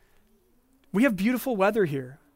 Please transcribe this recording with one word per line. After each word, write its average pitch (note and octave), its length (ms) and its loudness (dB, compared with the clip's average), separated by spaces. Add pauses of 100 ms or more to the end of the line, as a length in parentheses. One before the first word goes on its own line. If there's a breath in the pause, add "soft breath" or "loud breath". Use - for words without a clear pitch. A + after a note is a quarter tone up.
(920)
we G3 100 2
have C#4 120 2
beautiful A#3 400 -2
weather G3+ 300 2
here. C#3 340 -8 (160)